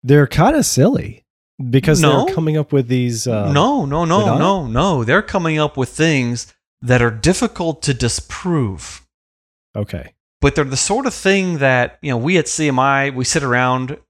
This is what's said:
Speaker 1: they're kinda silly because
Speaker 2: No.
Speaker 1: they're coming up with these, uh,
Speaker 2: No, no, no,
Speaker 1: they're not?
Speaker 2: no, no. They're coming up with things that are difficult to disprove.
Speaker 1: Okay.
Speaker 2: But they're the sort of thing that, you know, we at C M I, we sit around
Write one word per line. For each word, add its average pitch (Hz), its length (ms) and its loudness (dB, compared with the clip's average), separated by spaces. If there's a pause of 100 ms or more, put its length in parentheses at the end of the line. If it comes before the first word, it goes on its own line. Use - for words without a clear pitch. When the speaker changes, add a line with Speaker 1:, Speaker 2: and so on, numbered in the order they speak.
Speaker 1:
they're 139 240 6
kinda 254 360 2
silly - 600 0 (460)
because 151 320 2
Speaker 2:
No. 147 240 4
Speaker 1:
they're 381 100 -2
coming 156 220 0
up 147 160 -2
with 135 160 2
these, 123 380 -2
uh, 107 260 -2
Speaker 2:
No, 208 320 2
no, 147 180 -2
no, 170 160 2
Speaker 1:
they're 208 80 2
not? - 120 2
Speaker 2:
no, 175 280 0
no. 135 380 0
They're 156 160 2
coming 160 380 -2
up 151 180 -2
with 127 120 -2
things 131 640 -2 (280)
that 123 200 2
are 117 100 2
difficult 165 720 -2
to 143 100 0
disprove. 123 1080 -4 (760)
Speaker 1:
Okay. 101 380 -8 (280)
Speaker 2:
But 143 140 2
they're 151 100 0
the 131 120 -6
sort 247 280 -2
of 247 80 -4
thing 190 460 0
that, 127 420 0
you 151 80 -8
know, 123 80 -2
we 160 200 0
at 156 100 0
C 156 200 -2
M 131 120 0
I, 139 300 2
we 127 160 -6
sit 143 180 -2
around 127 540 0 (120)